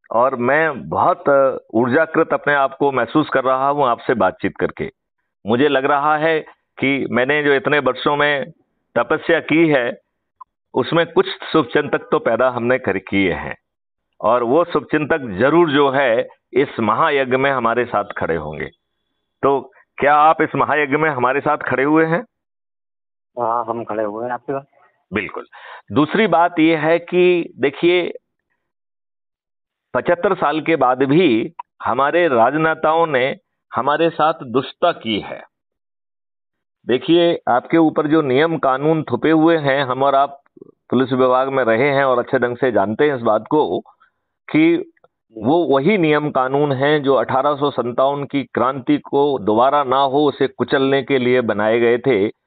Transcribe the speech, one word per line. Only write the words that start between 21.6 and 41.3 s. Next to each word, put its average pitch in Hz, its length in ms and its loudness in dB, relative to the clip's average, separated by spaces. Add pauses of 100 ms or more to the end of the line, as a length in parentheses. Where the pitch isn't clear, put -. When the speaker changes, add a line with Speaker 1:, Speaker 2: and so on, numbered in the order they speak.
Speaker 1:
हुए 156 220 2
हैं? 165 160 -2 (1160)
Speaker 2:
हाँ, 117 260 -2
हम 117 180 -8
खड़े 110 200 -6
हुए 110 220 -8
हैं 123 60 -8
आपके 135 280 -8
साथ। - 180 -18 (360)
Speaker 1:
बिल्कुल। 73 320 -8 (460)
दूसरी 151 360 2
बात 170 320 2
यह 160 200 2
है 160 200 0
कि 180 580 0
देखिए, 170 560 0 (1800)
पचहत्तर 175 420 0
साल 156 260 -2
के 160 140 0
बाद 127 280 2
भी 139 500 2 (320)
हमारे 143 420 0
राजनेताओं 156 800 2
ने 135 300 -2 (380)
हमारे 147 340 0
साथ 160 240 0 (100)
दुष्टता 135 480 -2
की 110 280 -6
है। - 240 -12 (1400)
देखिए, 165 600 0
आपके 123 300 0
ऊपर 156 300 2
जो 156 140 2
नियम 151 360 0
कानून 147 460 0
थोपे 120 280 -2
हुए 160 260 4
हैं, 143 260 -2
हम 127 200 -2
और 139 120 2
आप 143 220 0 (520)
पुलिस 127 220 0
विभाग 127 380 2